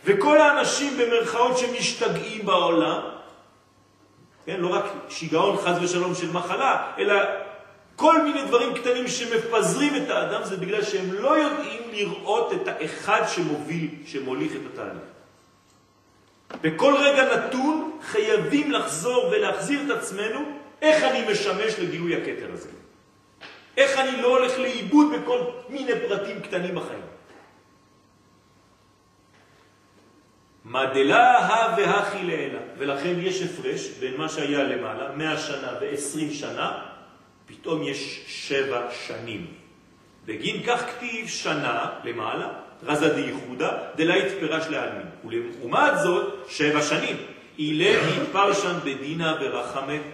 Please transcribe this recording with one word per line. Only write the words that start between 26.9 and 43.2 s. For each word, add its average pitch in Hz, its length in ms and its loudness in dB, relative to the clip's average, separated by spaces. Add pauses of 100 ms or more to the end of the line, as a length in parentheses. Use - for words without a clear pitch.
מה - 180 0
דלה 139 520 6
הא 226 400 4
והכי 196 460 0
לעילה. 143 360 -4 (180)
ולכן 139 420 -2
יש 185 220 -2
הפרש - 480 -6 (100)
בין 131 180 -6
מה 160 120 -4
שהיה 143 340 0
למעלה, 123 520 -4
מאה 156 220 -2
שנה 131 440 -6
ועשרים 143 500 -4
שנה, 127 520 -6 (640)
פתאום 156 380 -4
יש 139 440 -8
שבע 135 540 -2 (260)
שנים. 113 400 -10 (800)
בגין - 400 -6
כך 240 240 0
כתיב 233 380 -10
שנה 139 600 -4 (140)
למעלה, 117 460 -6 (340)
רזה 151 300 2
דייחודה, - 580 -4 (240)